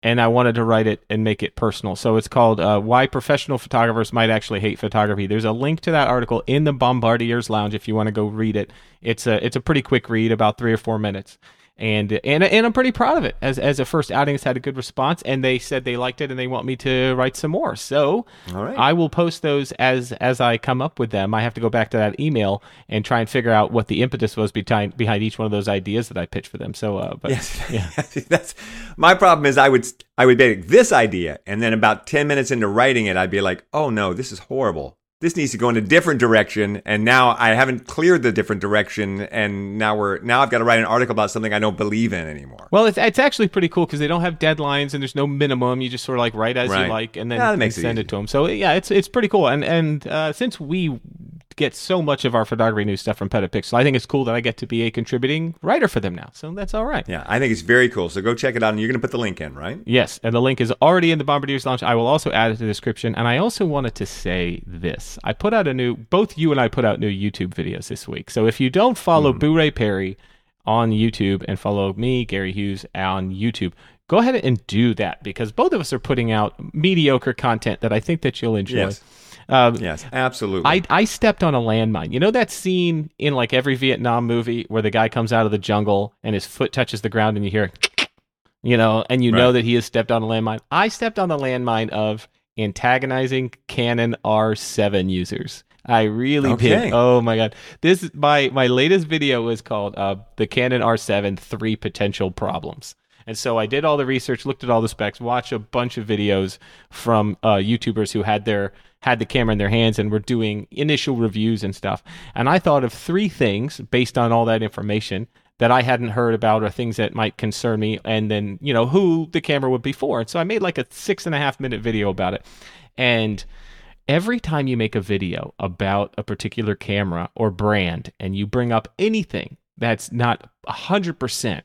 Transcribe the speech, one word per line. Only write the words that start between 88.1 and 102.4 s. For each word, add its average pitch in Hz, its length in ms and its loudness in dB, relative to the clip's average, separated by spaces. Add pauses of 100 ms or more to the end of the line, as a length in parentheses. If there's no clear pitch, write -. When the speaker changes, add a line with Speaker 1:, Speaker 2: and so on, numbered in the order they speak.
Speaker 1:
you 120 160 2
know, 110 320 4
and 127 140 2
you 120 80 4
know 117 160 2
Speaker 2:
Right. 127 60 4
Speaker 1:
that 120 120 2
he 117 80 0
has 117 120 2
stepped 117 260 -2
on 117 100 0
a 110 60 -4
landmine? 110 320 -4 (100)
I 185 180 2
stepped 220 300 -6
on 190 120 0
the 156 80 -2
landmine 123 520 -2
of 107 380 -4 (460)
antagonizing 131 800 0 (160)
Canon 117 560 0
R 110 320 2
seven 101 540 0
users. - 540 -6 (220)
I 113 180 4
really 127 480 0
Speaker 2:
Okay. 113 180 4
Speaker 1:
did. 214 240 4
Oh 123 280 6
my 117 140 0
God. 110 200 0 (260)
This, 175 320 2
my, 147 400 2
my 131 140 2
latest 151 400 4
video 147 340 0
was 113 200 -4
called, 101 360 -6
uh, 98 200 -2 (180)
The 110 100 0
Canon 123 380 0
R 113 140 2
seven, 101 400 -2
Three 110 380 -4
Potential 101 560 -4
Problems. - 640 -8 (300)